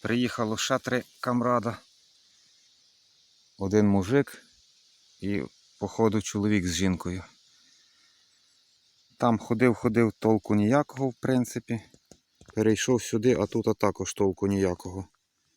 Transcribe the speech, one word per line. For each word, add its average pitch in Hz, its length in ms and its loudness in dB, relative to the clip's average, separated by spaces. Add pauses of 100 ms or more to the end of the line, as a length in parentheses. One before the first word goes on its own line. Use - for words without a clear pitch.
Приїхало 113 540 -2
ще 131 220 -2
три 127 260 -4 (160)
камрада. 120 580 -2 (1800)
Один 104 300 4
мужик 98 540 2 (760)
і, 98 220 -4 (380)
походу, 104 420 0
чоловік 104 440 -2
з 87 80 -4
жінкою. 92 500 -2 (1900)
Там 117 220 2
ходив-ходив, 113 800 2
толку 110 360 0
ніякого, 131 540 0
в 120 60 -8
принципі. 120 680 -2 (760)
Перейшов 110 480 2
сюди, 117 380 2
а 104 60 2
тут, 113 220 -2
а 107 60 0
також 95 400 -2
толку 98 320 0
ніякого. 92 600 -2 (480)